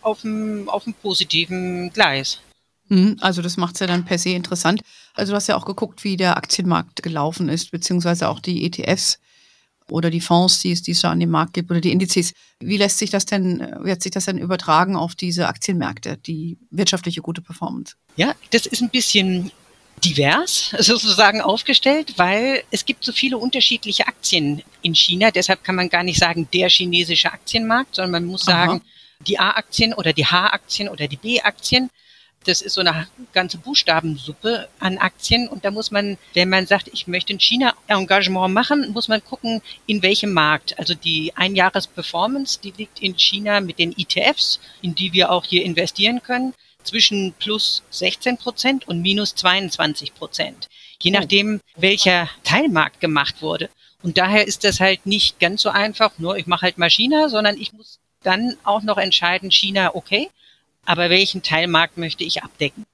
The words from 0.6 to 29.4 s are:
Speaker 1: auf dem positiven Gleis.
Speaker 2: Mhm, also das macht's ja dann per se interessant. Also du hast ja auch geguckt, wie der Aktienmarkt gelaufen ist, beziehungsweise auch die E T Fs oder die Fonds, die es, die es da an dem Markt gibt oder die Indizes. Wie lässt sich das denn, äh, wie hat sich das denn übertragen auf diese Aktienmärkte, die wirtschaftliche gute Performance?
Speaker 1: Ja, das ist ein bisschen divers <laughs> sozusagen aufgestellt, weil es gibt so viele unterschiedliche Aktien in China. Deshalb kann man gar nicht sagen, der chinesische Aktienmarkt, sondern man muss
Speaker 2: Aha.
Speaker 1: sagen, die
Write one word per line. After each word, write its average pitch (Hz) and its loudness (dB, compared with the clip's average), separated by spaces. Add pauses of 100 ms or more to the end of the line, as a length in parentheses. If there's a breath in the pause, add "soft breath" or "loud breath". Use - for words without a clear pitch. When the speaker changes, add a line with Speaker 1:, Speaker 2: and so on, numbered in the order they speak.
Speaker 1:
auf 202 -4
dem 226 -8
positiven 180 -2
Gleis. 139 0 (480)
Speaker 2:
Mhm, 196 6
also 185 0
das 175 -4
macht's 175 -4
ja 233 -4
dann 175 0
per 175 -2
se 175 -2
interessant. 180 -2 (340 loud breath)
Also 202 -4
du 202 0
hast 202 -2
ja 208 2
auch - -4
geguckt, - -8
wie 196 -2
der 180 2
Aktienmarkt - -2
gelaufen 160 -2
ist, 165 -4
beziehungsweise 175 -2
auch - -6
die 175 -4
E 170 -2
T - -10
Fs - -2 (680 soft breath)
oder 165 0
die 170 -2
Fonds, 175 4
die 185 -2
es, 175 -2
die 175 -6
es 170 0
da 175 2
an 170 0
dem 170 2
Markt 160 0
gibt 175 -4
oder 170 2
die 170 2
Indizes. 180 0 (280 soft breath)
Wie 196 -4
lässt 202 2
sich 214 -2
das 196 0
denn, 185 0
äh, - -10
wie 190 -2
hat 180 -2
sich 190 -4
das 190 -2
denn 185 -2
übertragen 180 2
auf 170 0
diese 175 -2
Aktienmärkte, - -4
die 165 -8 (120)
wirtschaftliche 175 0
gute 170 -8
Performance? - -10 (200)
Speaker 1:
Ja, 214 2 (160)
das 233 2
ist - -2
ein 240 -2
bisschen 190 2 (540)
divers 160 2
<laughs> - -4
sozusagen 214 4
aufgestellt, 269 2
weil 220 2
es - -4
gibt - -6
so 247 -4
viele 262 0
unterschiedliche 233 0
Aktien 147 0 (200)
in 170 0
China. 190 4
Deshalb 185 0
kann 190 0
man 180 0
gar 175 2
nicht 175 0
sagen, 170 2
der 185 2
chinesische 175 2
Aktienmarkt, 226 -2
sondern 185 -2
man 170 -2
muss 185 -4
Speaker 2:
Aha. 175 4
Speaker 1:
sagen, 175 0 (440 soft breath)
die 202 -2